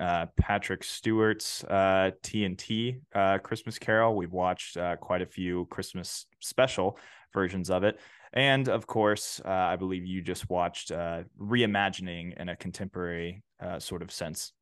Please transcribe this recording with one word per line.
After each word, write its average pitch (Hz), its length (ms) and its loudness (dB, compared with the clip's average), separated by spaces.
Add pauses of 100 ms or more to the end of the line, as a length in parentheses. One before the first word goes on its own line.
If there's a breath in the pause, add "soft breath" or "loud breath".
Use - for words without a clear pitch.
uh, 85 260 0 (120)
Patrick 98 440 2
Stewart's, - 840 0
uh, 95 460 4 (120)
T 107 220 -2
and 92 140 -2
T, 117 400 -4 (160)
uh, 98 240 4
Christmas - 400 -6
Carol. 113 380 4
We've 87 160 -2
watched, 90 460 -2
uh, 87 180 0
quite 90 260 0
a 87 40 -4
few 90 400 -2
Christmas - 600 -8 (140)
special 101 580 2 (340 loud breath)
versions 92 380 0
of 92 140 4
it. 107 160 2 (320 loud breath)
And 135 360 4
of 110 180 0
course, 104 580 0
uh, 92 60 -2
I 92 260 2
believe 92 300 -4
you 92 160 -4
just 87 260 -6
watched, 87 440 -2
uh, 85 320 -4 (140)
reimagining 98 1000 0
in 90 100 -8
a 85 80 -6
contemporary, 87 840 -6 (200)
uh, 90 160 -6
sort 90 220 -8
of 85 100 -12
sense. - 520 -8